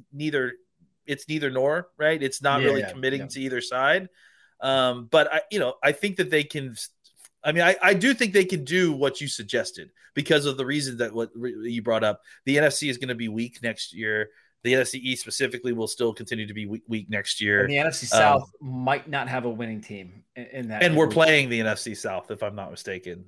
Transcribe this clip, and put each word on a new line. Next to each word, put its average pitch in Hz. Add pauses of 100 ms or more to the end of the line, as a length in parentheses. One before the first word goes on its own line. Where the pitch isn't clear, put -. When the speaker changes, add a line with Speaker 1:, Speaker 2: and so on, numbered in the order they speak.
(140)
Speaker 1:
neither, 143 (500)
it's 143
neither 151
nor, 143 (100)
right? 151
It's 135
not 139
Speaker 2:
Yeah, 139
Speaker 1:
really 139
Speaker 2:
yeah, 95
Speaker 1:
committing 131
Speaker 2:
yeah. 135
Speaker 1:
to 135
either 127
side. 143 (540)
Um, 127
but 147
I, 156 (100)
you 208
know, 131
I 143
think 196
that 165
they 151
can 135
s-, - (520)
I 151
mean, 170
I, 185
I 202
do 220
think 220
they 196
can 175
do 165
what 135
you 143
suggested 107 (240)
because 143
of 135
the 131
reason 135
that 110
what 117
re-, 117
you 117
brought 110
up. 104 (240)
The 139
N 151
F 139
C 151
is 123
gonna 127
be 113
weak 117
next 113
year. 107 (320)
The 127
N 131
F 120
C 131
East 127
specifically 123
will 113
still 113
continue 107
to 107
be 107
we-, 110
weak 107
next 101
year. 101
Speaker 2:
And 101
the 143
N 151
F -
C -
Speaker 1:
Um, 110
Speaker 2:
South 135 (100)
might 131
not 139
have 127
a -
winning 113
team 98 (140)
in, 123
in 127
that 110
Speaker 1:
And 170
we're 156
Speaker 2:
division. 160
Speaker 1:
playing 151
the 117
N 110
F 107
C 110
South, 95
if 104
I'm 104
not 98
mistaken. 90